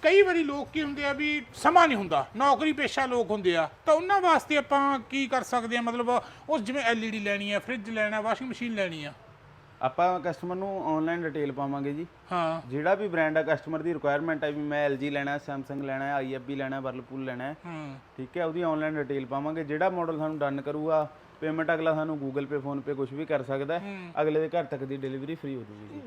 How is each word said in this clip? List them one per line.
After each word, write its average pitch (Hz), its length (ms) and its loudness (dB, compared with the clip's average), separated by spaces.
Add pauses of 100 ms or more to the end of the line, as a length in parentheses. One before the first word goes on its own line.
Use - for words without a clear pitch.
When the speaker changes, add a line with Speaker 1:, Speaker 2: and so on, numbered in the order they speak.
Speaker 1:
ਕਈ 381 200 10
ਵਾਰੀ 349 200 4
ਲੋਕ 285 300 -4
ਕੀ 311 100 -2
ਹੁੰਦੇ 285 220 -4
ਆ 285 80 2
ਵੀ 294 320 -2 (100)
ਸਮਾਂ 302 340 8
ਨਹੀਂ 240 100 2
ਹੁੰਦਾ, 156 280 0 (100)
ਨੌਕਰੀ 277 360 4
ਪੇਸ਼ਾ 269 340 0
ਲੋਕ 240 240 0
ਹੁੰਦੇ 185 260 2
ਆ, 156 140 2 (160)
ਤਾਂ 311 80 8
ਉਹਨਾਂ 370 260 4
ਵਾਸਤੇ 320 360 4
ਆਪਾਂ 277 420 4 (120)
ਕੀ 269 160 0
ਕਰ 254 160 0
ਸਕਦੇ 233 340 0
ਆ? 240 40 0
ਮਤਲਬ 233 420 0 (260)
ਉਹ 302 100 2
ਜਿਵੇਂ 254 240 -2
ਐਲ 226 220 2
ਈ 226 60 -4
ਡੀ 220 80 -4
ਲੈਣੀ 202 340 -2
ਆ, 202 60 2
ਫਰਿੱਜ 226 320 -6
ਲੈਣਾ, 214 300 0
ਵਾਸ਼ਿੰਗ 226 300 -2
ਮਸ਼ੀਨ 233 240 -6
ਲੈਣੀ 170 300 -2
ਆ। 143 80 -10 (720)
Speaker 2:
ਆਪਾਂ 175 380 2
ਕਸਟਮਰ 175 360 -4
ਨੂੰ 190 400 -2
ਆਨਲਾਈਨ 165 260 0
ਡਿਟੇਲ 147 300 -2
ਪਾਵਾਂਗੇ 139 400 -4
ਜੀ। 160 140 -6 (260)
Speaker 1:
ਹਾਂ। 165 360 -2
Speaker 2:
ਜਿਹੜਾ 151 260 2
ਵੀ 202 140 0
ਬ੍ਰਾਂਡ 160 300 2
ਆ, 160 40 6
ਕਸਟਮਰ 151 400 0
ਦੀ 170 120 0
ਰਿਕੁਆਇਰਮੈਂਟ 147 500 0
ਹੈ 147 80 0
ਵੀ 147 80 -4
ਮੈਂ 147 260 0
ਐਲ 139 100 2
ਜੀ 143 140 -2
ਲੈਣਾ, 143 260 -2
Samsung 139 460 -6
ਲੈਣਾ, 135 320 -2
ਆਈ 135 200 -2
ਐਫ 131 60 -6
ਬੀ 131 140 -8
ਲੈਣਾ, 135 260 -4
Whirlpool 127 380 -8
ਲੈਣਾ 127 260 -6
ਹੈ। 151 120 -8 (100)
Speaker 1:
ਹੂੰ। 151 320 -12 (180)
Speaker 2:
ਠੀਕ 131 200 -10
ਹੈ, 170 100 0
ਉਹਦੀ 160 160 -2
ਆਨਲਾਈਨ 156 320 0
ਡਿਟੇਲ 139 320 -2
ਪਾਵਾਂਗੇ। 147 380 -4
ਜਿਹੜਾ 156 260 2
ਮਾਡਲ 165 280 -2
ਸਾਨੂੰ 156 200 -4
ਡਨ 139 220 -2
ਕਰੂਗਾ, 151 500 0 (300)
ਪੇਮੈਂਟ 156 340 0
ਅਗਲਾ 160 200 2
ਸਾਨੂੰ 156 220 -2
Google 139 360 -4
Pay, 139 140 -2
PhonePe 143 300 -4
ਕੁਛ 131 160 -2
ਵੀ 147 120 -6
ਕਰ 143 180 0
ਸਕਦਾ 139 360 -2
ਹੈ। 196 60 -6
Speaker 1:
ਹੂੰ। 180 380 -4
Speaker 2:
ਅਗਲੇ 156 180 4
ਦੇ 160 80 0
ਘਰ 170 160 0
ਤੱਕ 135 200 -6
ਦੀ 135 120 -6
ਡਿਲੀਵਰੀ 135 380 -6
ਫ੍ਰੀ 143 200 -8
ਹੋ 120 80 -8
ਜੂਗੀ 104 320 -14
ਜੀ। 294 120 -12